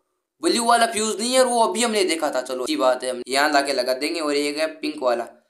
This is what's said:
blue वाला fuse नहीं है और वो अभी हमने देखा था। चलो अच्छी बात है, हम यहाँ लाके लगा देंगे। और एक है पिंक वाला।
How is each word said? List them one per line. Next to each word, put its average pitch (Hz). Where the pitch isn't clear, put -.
blue 208
वाला 233
fuse 214
नहीं 240
है 262
और 247
वो 240
अभी 220
हमने 214
देखा 160
था। 131
चलो 127
अच्छी 151
बात 127
है, 127
हम 123
यहाँ 143
लाके 143
लगा 127
देंगे। 156
और 147
एक 147
है 160
पिंक 156
वाला। 117